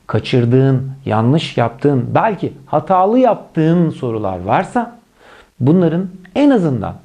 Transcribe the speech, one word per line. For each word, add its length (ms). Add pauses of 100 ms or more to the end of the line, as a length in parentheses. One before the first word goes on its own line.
kaçırdığın, 840 (140)
yanlış 520
yaptığın, 480 (100)
belki 380 (120)
hatalı 540
yaptığın 720
sorular 500
varsa 580 (640)
bunların 460 (300)
en 140
azından 440 (120)